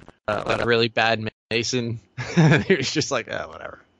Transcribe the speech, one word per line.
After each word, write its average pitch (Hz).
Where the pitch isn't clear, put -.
Uh, 104
like 110
a 113
really 117
bad 113
mason. 117
<laughs> 156
He 196
was 131
just 151
like, 123
"Ah, 78
whatever. -